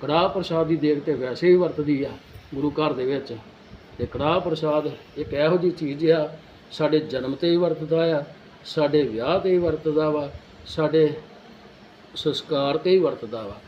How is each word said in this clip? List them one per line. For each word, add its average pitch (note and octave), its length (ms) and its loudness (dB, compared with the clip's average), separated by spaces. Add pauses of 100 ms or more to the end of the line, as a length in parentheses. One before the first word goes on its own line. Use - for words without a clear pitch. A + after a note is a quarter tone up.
ਕੜਾਹ D#3+ 280 2
ਪ੍ਰਸ਼ਾਦ F3 380 0
ਦੀ E3 100 0
ਦੇਗ D3+ 220 2
ਤੇ C#3+ 140 -4
ਵੈਸੇ B2+ 360 -2
ਹੀ F3+ 80 8
ਵਰਤਦੀ D3+ 480 0
ਆ - 60 -6 (440)
ਗੁਰੂ C#3 160 -2
ਘਰ D3+ 220 0
ਦੇ B2+ 120 -4
ਵਿੱਚ C3 320 -4 (600)
ਤੇ A#2+ 80 -4
ਕੜਾਹ D#3 340 0
ਪ੍ਰਸ਼ਾਦ D#3 500 -2 (260)
ਇੱਕ C#3+ 160 -8
ਇਹੋ D3+ 240 2
ਜਿਹੀ F3 160 2
ਚੀਜ਼ D3+ 380 0
ਆ, D#3 260 2 (360)
ਸਾਡੇ D3+ 280 2
ਜਨਮ C3 320 -4
'ਤੇ E3+ 180 0
ਹੀ E3+ 60 4
ਵਰਤਦਾ D#3+ 640 2
ਆ, C#3+ 60 -4 (400)
ਸਾਡੇ D3+ 380 2
ਵਿਆਹ B2+ 360 0
'ਤੇ F#3+ 120 0
ਹੀ F3+ 80 4
ਵਰਤਦਾ D#3 520 0
ਵਾ, C#3+ 220 -4 (340)
ਸਾਡੇ D3+ 480 2 (1040)
ਸੰਸਕਾਰ C#3+ 600 -2
'ਤੇ E3+ 140 0
ਹੀ F#3+ 80 6
ਵਰਤਦਾ A#2+ 440 -2
ਵਾ G2+ 260 -12